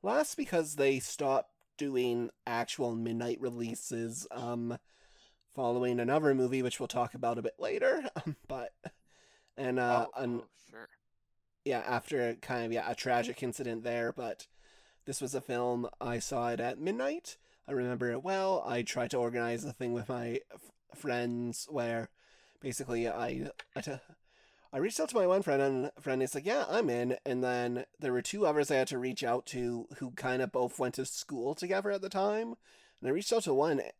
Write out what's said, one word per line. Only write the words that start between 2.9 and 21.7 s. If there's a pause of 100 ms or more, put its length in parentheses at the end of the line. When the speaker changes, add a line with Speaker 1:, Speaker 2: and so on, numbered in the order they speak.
Speaker 1:
midnight
releases,
um, (800)
following
another
movie,
which
we'll
talk
about
a
bit
later. (120)
<laughs>
Um, (120)
but, (840)
and,
uh,
Speaker 2:
Oh,
Speaker 1:
an-
Speaker 2:
oh, (220)
sure. (760)
Speaker 1:
yeah,
after
kind
of,
yeah,
a
tragic
incident
there,
but (580)
this
was
a
film, (140)
I
saw
it
at
midnight. (300)
I
remember
it
well.
I
tried
to
organize
a
thing
with
my (120)
f-, (280)
friends
where (500)